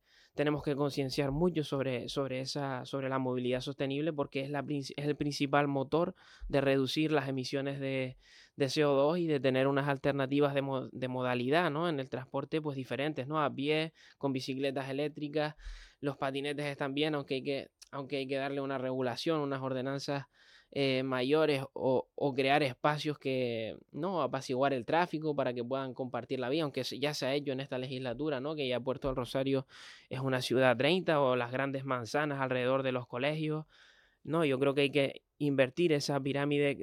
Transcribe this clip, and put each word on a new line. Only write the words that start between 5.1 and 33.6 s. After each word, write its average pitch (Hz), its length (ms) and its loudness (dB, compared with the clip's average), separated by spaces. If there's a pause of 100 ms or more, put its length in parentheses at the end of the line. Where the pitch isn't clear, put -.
principal 143 540 2
motor 147 440 0 (360)
de 143 100 4
reducir 139 540 2
las 139 160 2
emisiones 135 500 -4
de, 131 380 -4 (400)
de 139 100 2
C 151 160 2
O 143 100 6
dos 147 240 4
y 170 100 0
de 147 120 2
tener 131 280 4
unas 139 200 2
alternativas 139 680 2
de 139 80 2
mo-, 135 300 -4
de 127 160 -4
modalidad, 127 640 2
¿no? 160 160 0
En 147 140 -2
el 131 80 -8
transporte, 139 520 -4
pues, 147 140 -4
diferentes, 135 500 -4
¿no? 151 160 -2
A 139 80 2
pie, 151 440 0 (240)
con 139 160 -2
bicicletas 135 560 -2
eléctricas, 147 640 -2 (460)
los 139 160 -4
patinetes 139 480 -2
están 139 280 -4
bien, 151 220 2
aunque 139 200 -2
hay 127 80 -4
que, 139 260 -4 (220)
aunque 139 260 -8
hay 135 100 -4
que 139 80 -2
darle 139 240 -2
una 139 180 -4
regulación, 131 600 0
unas 139 220 -2
ordenanzas, 135 640 -4 (500)
eh, 131 280 2
mayores 135 600 2 (100)
o, 123 420 0
o 139 180 0
crear 135 300 4
espacios 147 560 0
que, 120 580 -2 (140)
¿no? 165 320 -4
Apaciguar 135 500 2
el 123 120 -2
tráfico 156 500 0
para 131 180 0
que 123 100 -4
puedan 131 300 -4
compartir 123 460 -4
la 123 100 -2
vía, 160 140 2
aunque 135 200 -2
se, 117 140 -6
ya 143 160 0
se 139 140 -2
ha 135 80 0
hecho 143 160 -2
en 131 80 -2
esta 135 180 -6
legislatura, 127 600 -4
¿no? 151 160 -4
Que 143 120 -2
ya 123 120 0
Puerto 127 280 -4
del 127 80 -2
Rosario 135 520 -2 (420)
es 131 100 -6
una 131 220 0
ciudad 123 340 4
treinta 160 460 2
o 127 140 4
las 120 160 -2
grandes 135 340 -2
manzanas 139 560 0
alrededor 127 400 2
de 131 100 0
los 123 140 -2
colegios, 151 640 -2 (560)